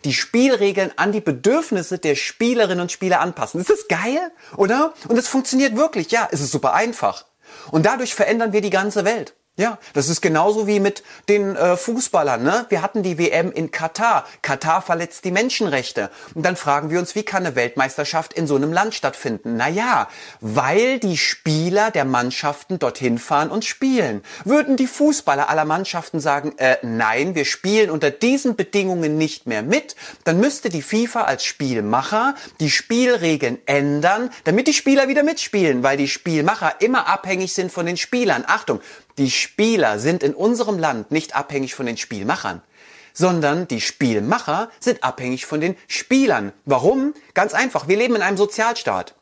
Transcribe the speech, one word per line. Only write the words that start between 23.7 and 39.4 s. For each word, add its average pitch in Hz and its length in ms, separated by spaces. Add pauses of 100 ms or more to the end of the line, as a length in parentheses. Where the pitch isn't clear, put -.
Würden 277 320
die 254 120
Fußballer 202 600
aller 156 160
Mannschaften 165 540
sagen, 143 400
„Äh, 131 240
nein, 117 540
wir 147 80
spielen 202 460
unter 151 200
diesen 247 460
Bedingungen 180 640
nicht 156 280
mehr 110 160
mit“, 196 320 (300)
dann 170 160
müsste 277 280
die 165 140
fifa 233 400
als - 220
Spielmacher 131 880 (240)
die 151 140
Spielregeln 170 920
ändern, 151 640 (120)
damit 202 240
die 302 80
Spieler 269 320
wieder 277 160
mitspielen, 185 600
weil 135 120
die 139 120
Spielmacher 165 720
immer 240 260
abhängig 185 480
sind 180 160
von 170 160
den 175 100
Spielern. 190 520
Achtung, 156 320 (360)
die 135 140
Spieler 175 720